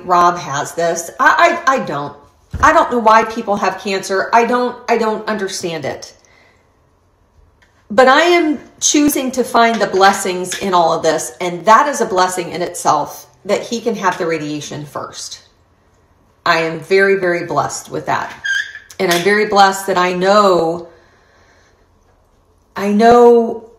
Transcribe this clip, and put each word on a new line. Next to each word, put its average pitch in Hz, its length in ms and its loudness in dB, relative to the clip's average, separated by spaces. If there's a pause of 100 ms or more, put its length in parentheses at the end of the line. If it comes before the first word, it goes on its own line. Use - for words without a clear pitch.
Rob 175 340 2
has 143 360 -8
this. 170 440 -4
I, 330 480 2
I, 269 100 2
I 208 80 -4
don't. 143 320 -8 (440)
I 302 120 4
don't 311 180 2
know 247 80 -2
why 220 260 4
people 202 320 -4
have 190 240 -4
cancer. 196 520 -4
I 233 120 4
don't, 247 340 -2 (120)
I 233 80 0
don't 220 300 -4
understand 185 560 -6
it." - 300 -12 (1800)
But 254 160 4
I 277 160 4
am 330 380 2 (200)
choosing 294 520 0
to 254 100 -2
find 226 380 2
the 196 60 0
blessings 185 720 0
in 196 160 -4
all 165 180 4
of 160 100 -4
this, 160 380 -2
and 175 240 -6
that 240 240 6
is 233 140 -2
a 196 40 -2
blessing 180 440 -2
in 160 100 -8
itself, - 760 -4 (120)
that 196 200 -2
he 233 140 -8
can 220 140 -4
have 190 240 -4
the 175 80 -4
radiation 147 580 -8
first. - 640 -16 (960)
I 170 160 2
am 165 200 -4
very, 196 340 2
very 175 320 -2
blessed - 440 -4
with - 160 -10
that. - 380 -6 (560)
And 185 100 0
I'm 175 120 0
very 208 240 2
blessed 196 400 2
that 190 100 -2
I 180 160 0
know, 180 760 2 (1900)
I 202 160 -2
know 233 880 6